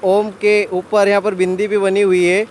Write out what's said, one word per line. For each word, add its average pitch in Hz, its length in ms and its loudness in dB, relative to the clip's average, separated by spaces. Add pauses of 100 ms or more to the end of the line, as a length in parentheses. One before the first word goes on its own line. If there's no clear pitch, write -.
ओम 208 260 0
के 208 420 0
ऊपर 202 360 0
यहाँ 202 120 2
पर 196 140 -4
बिंदी 185 340 -2
भी 208 100 -2
बनी 196 220 0
हुई 185 240 2
है। 185 260 0